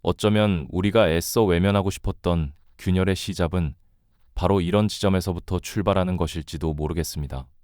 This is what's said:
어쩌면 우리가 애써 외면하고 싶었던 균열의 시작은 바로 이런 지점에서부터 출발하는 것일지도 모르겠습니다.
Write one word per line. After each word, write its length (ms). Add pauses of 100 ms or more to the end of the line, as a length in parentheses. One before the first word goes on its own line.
어쩌면 680
우리가 400
애써 340
외면하고 460
싶었던 640 (240)
균열의 380
시작은 580 (600)
바로 260
이런 280
지점에서부터 720
출발하는 560
것일지도 580
모르겠습니다. 720 (180)